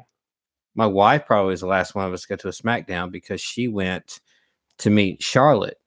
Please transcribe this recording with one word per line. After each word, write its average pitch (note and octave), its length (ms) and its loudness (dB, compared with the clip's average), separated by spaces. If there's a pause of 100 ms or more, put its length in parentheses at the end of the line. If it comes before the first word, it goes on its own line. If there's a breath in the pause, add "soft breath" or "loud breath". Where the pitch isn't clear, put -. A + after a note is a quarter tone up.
(760)
My A2 100 2
wife G#2+ 400 4
probably G2 260 2
was E2+ 80 -6
the F2+ 80 -8
last F#2 260 -2
one G2 100 -4
of F#2 80 -4
us F2+ 100 -10
to - 60 -18
go G2+ 80 -6
to G2 120 -10
a F2+ 40 -8
SmackDown F2+ 600 -6
because F#2 280 -10
she - 280 -6
went F#2 520 -6 (580)
to G#2+ 120 0
meet G#2 320 2
Charlotte C3 640 2